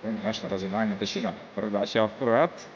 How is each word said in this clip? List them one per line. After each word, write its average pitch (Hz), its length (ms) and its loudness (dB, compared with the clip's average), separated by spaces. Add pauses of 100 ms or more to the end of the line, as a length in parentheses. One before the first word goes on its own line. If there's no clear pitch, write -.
він 110 200 -4
м'яч 107 180 -2
на 95 60 -6
розігнання 98 500 0
та 101 80 -2
ще. 117 240 -2 (240)
Передача 104 500 2
вперед. 120 460 4 (260)